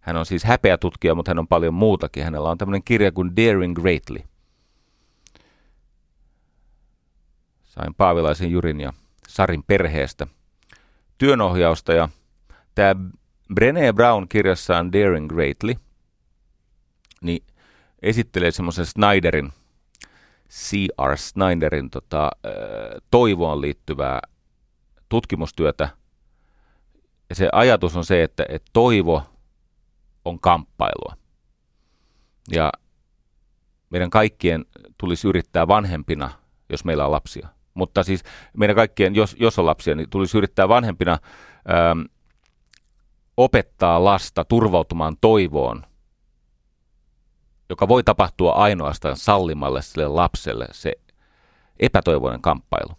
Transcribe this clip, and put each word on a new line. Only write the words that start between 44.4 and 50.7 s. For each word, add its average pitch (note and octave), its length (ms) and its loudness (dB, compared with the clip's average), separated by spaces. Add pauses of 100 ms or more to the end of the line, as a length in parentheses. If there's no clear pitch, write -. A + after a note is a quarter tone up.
turvautumaan E2+ 760 0
toivoon, D2 600 2 (1900)
joka F#2 180 -2
voi A#2+ 160 6
tapahtua F2+ 480 2
ainoastaan D#2+ 640 0
sallimalle D2 640 -2
sille D2+ 260 -4
lapselle C#2+ 640 -2